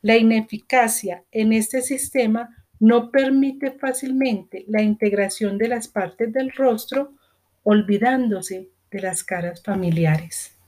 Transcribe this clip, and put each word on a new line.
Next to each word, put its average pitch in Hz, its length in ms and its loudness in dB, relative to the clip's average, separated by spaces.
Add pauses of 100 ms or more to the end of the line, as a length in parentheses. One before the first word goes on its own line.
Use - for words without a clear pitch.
La 220 120 4
ineficacia 220 1160 0
en 220 200 2
este 220 300 0
sistema 240 760 -2 (240)
no 233 320 4
permite 269 600 2
fácilmente 262 960 -4
la 214 160 0
integración 202 760 0
de 226 100 0
las 233 200 -4
partes 214 440 -4
del 262 200 -4
rostro, 262 640 -2 (500)
olvidándose 208 1040 0 (220)
de 196 100 -10
las 185 220 -6
caras 175 400 -8
familiares. 165 920 -2 (120)